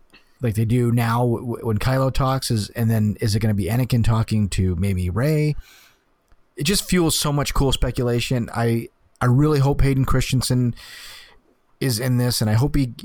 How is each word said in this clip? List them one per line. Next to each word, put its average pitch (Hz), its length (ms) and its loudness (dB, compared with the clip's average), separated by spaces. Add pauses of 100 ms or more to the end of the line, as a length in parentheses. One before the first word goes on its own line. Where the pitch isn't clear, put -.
(420)
like 117 140 -2
they 113 100 0
do 120 260 2
now 117 300 0
w-, 120 180 0
w-, 113 260 -8
when 110 140 0
Kylo 135 340 0
talks, 135 380 -2
is, 104 200 -2
and 113 200 -2
then 107 300 0
is 107 140 0
it 107 40 -2
gonna 110 140 0
be 98 120 -2
Anakin 120 380 0
talking 110 460 2
to 92 260 0
maybe 92 340 -2
Rey? 151 460 0 (1000)
It 151 60 -8
just 185 240 -2
fuels 170 300 2
so 151 140 -2
much 143 220 -2
cool 135 180 2
speculation. 120 840 0
I, 117 360 -2 (320)
I 120 60 2
really 143 320 4
hope 139 220 2
Hayden 135 240 2
Christensen 123 720 0 (1040)
is 120 200 -2
in 127 180 0
this, 123 240 0
and 110 80 2
I 107 40 2
hope 135 220 2
he 131 180 0 (120)